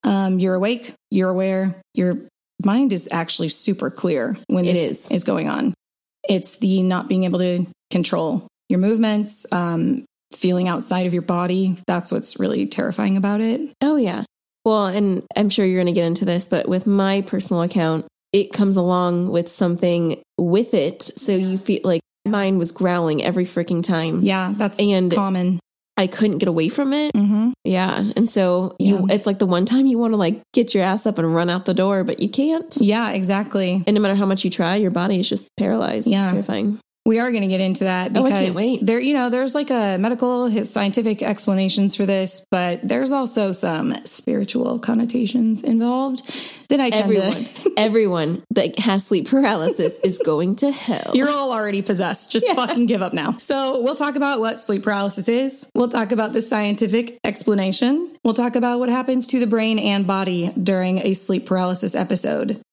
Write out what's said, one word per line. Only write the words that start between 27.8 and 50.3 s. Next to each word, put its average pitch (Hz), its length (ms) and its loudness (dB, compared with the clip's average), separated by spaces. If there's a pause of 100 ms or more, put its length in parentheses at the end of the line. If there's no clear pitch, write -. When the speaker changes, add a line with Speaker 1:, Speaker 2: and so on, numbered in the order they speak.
Speaker 2:
And 226 140 4
so 185 480 2
you, 190 280 2
Speaker 1:
Yeah. 196 100 4
Speaker 2:
it's 202 100 -2
like 196 120 0
the 208 60 2
one 180 220 2
time 262 200 2
you 247 120 2
wanna, 226 180 0
like, 202 240 0 (140)
get 233 200 4
your 190 80 2
ass 190 220 2
up 202 140 0
and 165 160 0
run 175 160 2
out 185 160 -4
the 185 80 0
door, 190 300 0
but - 160 -4
you 202 100 -2
can't. 320 500 -2
Speaker 1:
Yeah, 214 300 2
exactly. 190 760 -2
Speaker 2:
And 208 100 2
no 208 40 4
matter 196 140 2
how 202 100 2
much 190 180 0
you 180 80 0
try, 180 260 0
your 202 160 0
body 180 280 0
is 208 80 -2
just - 200 -4 (100)
paralyzed. 226 500 0
Speaker 1:
Yeah. 196 160 2
Speaker 2:
It's 185 80 0
terrifying. 202 460 -2 (280)
Speaker 1:
We 226 120 2
are 240 140 -2
gonna 202 160 0
get 190 140 0
into 190 220 0
that 185 300 -2
Speaker 2:
Oh, 247 100 2
I 262 60 4
can't 196 100 0
Speaker 1:
because 185 160 0
Speaker 2:
wait. 220 300 2
Speaker 1:
there, 226 140 2
you 277 140 2
know, 247 160 0
there's, 254 240 0
like, 294 160 -2
a 208 280 0
medical, 247 480 0
his 214 240 0
scientific 208 520 0
explanations 196 760 0
for 202 100 0
this, 190 440 -2
but 180 360 -2
there's 254 240 0
also 233 420 0
some 165 420 -2 (100)
spiritual - 720 -2
connotations 233 840 0
involved 247 580 0 (480)
that 285 100 2
I 254 120 2
tend 214 140 2
Speaker 2:
Everyone, 196 280 2 (120)
Speaker 1:
to - 300 -2
<laughs> - 40 0
Speaker 2:
everyone 196 720 0
that 196 300 0
has 196 260 4
sleep 185 220 0
paralysis 202 760 2
is 185 140 2
going 165 380 0